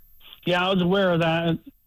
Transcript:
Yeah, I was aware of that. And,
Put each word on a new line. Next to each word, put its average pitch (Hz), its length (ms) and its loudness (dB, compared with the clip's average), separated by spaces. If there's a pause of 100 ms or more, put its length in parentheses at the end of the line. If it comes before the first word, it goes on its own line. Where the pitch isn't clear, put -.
(460)
Yeah, 180 200 0
I 190 60 0
was 185 100 0
aware 185 300 2
of 165 80 0
that. 165 280 0
And, 165 100 -2 (280)